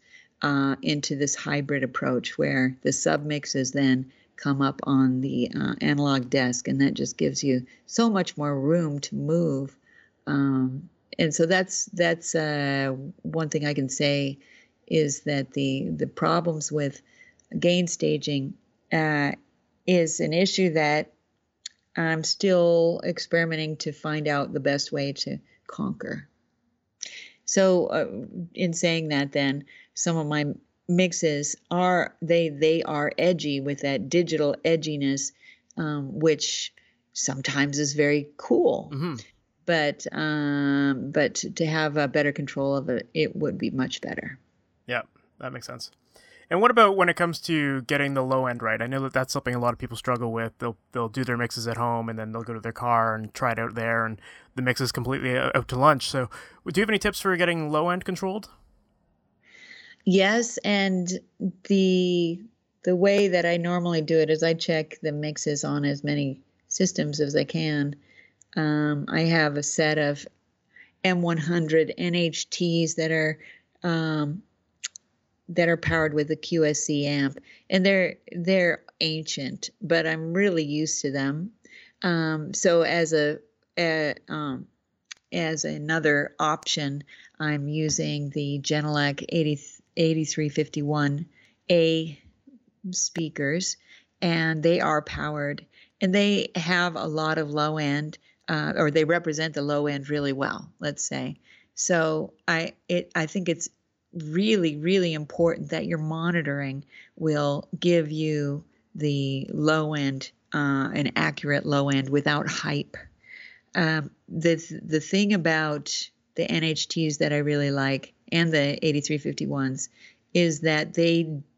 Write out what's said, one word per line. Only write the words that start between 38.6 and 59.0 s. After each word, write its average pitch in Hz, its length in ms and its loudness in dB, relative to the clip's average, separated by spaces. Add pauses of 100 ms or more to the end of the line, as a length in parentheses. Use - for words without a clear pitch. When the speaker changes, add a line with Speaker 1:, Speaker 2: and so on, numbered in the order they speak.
Speaker 2:
Mm-hmm. 151 200 -4 (520)
Speaker 1:
But, 156 460 0
um, 143 1000 0
but 143 240 2
to, - 160 -6
to 165 160 -2
have 156 300 0
a 147 100 2
better 143 260 0
control 139 440 -2
of 131 120 -4
it, 123 260 -4
it 156 200 -2
would 147 240 -4
be 117 120 -4
much 127 300 -4
better. - 380 -10 (480)
Speaker 2:
Yeah, 120 160 -2 (380)
that 131 120 -10
makes 123 140 -16
sense. 123 240 -14 (580)
And 175 120 2
what 240 120 6
about 214 240 8
when 180 120 6
it 165 60 2
comes 170 280 0
to 143 400 0
getting 139 320 0
the 131 100 2
low 131 220 0
end 120 140 -4
right? 110 220 0
I 120 60 -2
know 135 140 -2
that 131 100 -6
that's 131 200 0
something 127 220 -2
a 120 60 -2
lot 120 120 2
of 113 60 -6
people 120 180 -8
struggle 117 360 -2
with. 113 260 -4
They'll, 117 180 -6 (140)
they'll 117 180 -2
do 120 140 -4
their 120 140 -2
mixes 117 320 -4
at 113 80 -4
home, 117 320 -2
and 110 100 -6
then 110 140 -8
they'll 113 100 -8
go 117 120 -8
to 110 60 -10
their 113 120 -8
car 113 420 2
and 110 180 -8
try 120 200 -2
it 117 80 -2
out 117 160 -4
there, 113 280 0
and 110 160 -6 (360)
the 127 60 -4
mix 127 180 2
is 127 100 0
completely 127 480 -2
o-, 131 160 0
out 127 140 0
to 127 100 -2
lunch. 139 320 6
So 127 180 -2 (380)
do 170 140 2
you - 20 6
have 220 80 2
any 208 80 2
tips 202 220 0
for 185 160 0
getting 165 340 2
low 151 200 2
end 180 140 -2
controlled? 190 440 -4 (1600)